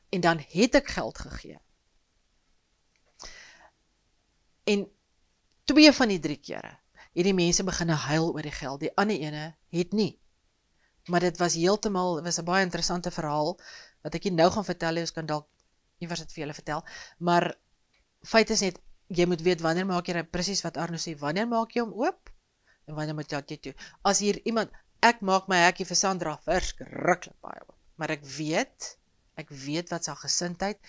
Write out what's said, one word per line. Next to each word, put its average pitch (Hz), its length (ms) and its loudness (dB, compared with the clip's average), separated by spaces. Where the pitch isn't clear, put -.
en 190 80 -2
dan 165 180 4
het 202 360 0
ek - 140 4
geld 117 300 -6
gegee. - 400 -14
En 101 200 0
twee 302 280 10
van 247 160 4
die 190 140 0
drie - 200 -4
kere - 300 -12
het 175 80 4
die 196 100 2
mense 175 300 2
begine 165 300 0
huil 160 280 2
oor 151 100 -8
die 147 80 -10
geld, 139 300 -8
die 165 80 -2
ander 214 160 0
ene 151 280 -6
het 175 240 -2
nie. 202 220 0
Maar 175 200 2
dit 170 120 -4
was 170 160 2
heeltemal, 185 640 2
dit 156 80 -8
was 170 120 -2
'n 165 60 -6
baie 185 200 2
interessante 175 460 -4
verhaal, 151 460 -2
wat 151 120 -8
ek 165 100 -6
nie 190 120 -2
nou 165 140 8
gaan 202 140 -2
vertel 165 300 -2
nie, 170 60 -2
ons 165 120 -4
kan 160 140 -8
dalk 151 200 -4
iewers 170 220 -8
dit - 120 -14
vir 160 120 -10
julle 147 100 -8
vertel, 156 280 -6
maar 170 360 2
feit 220 280 4
is 220 100 0
net, 190 200 -2
jy 175 180 2
moet 175 160 0
weet 175 180 2
wanneer 165 260 0
maak 180 200 -2
jy, 170 160 -2
presies 180 400 -4
wat 170 140 -6
Arno 165 220 -4
sê, 160 200 -8
wanneer 156 300 -2
maak 226 240 -2
jy 240 100 -2
hom 220 120 -6
oop 294 360 -4
en 151 80 -12
wanneer 151 200 -6
moet 151 160 -8
jy 147 260 -8
toe? - 180 -14
As 196 140 4
hier 202 260 0
iemand, 226 260 -2
ek 233 220 6
maak 190 260 2
my 185 80 2
hekkie 175 300 4
vir 170 100 -4
Sandra 165 480 0
verskriklik - 960 -2
baie - 280 -16
oop, - 80 -20
maar 156 140 -4
ek 147 140 -6
weet, 156 760 -4
ek 156 140 -12
weet 147 400 -6
wat 170 140 -6
sy 151 100 -6
gesindheid, 175 640 -4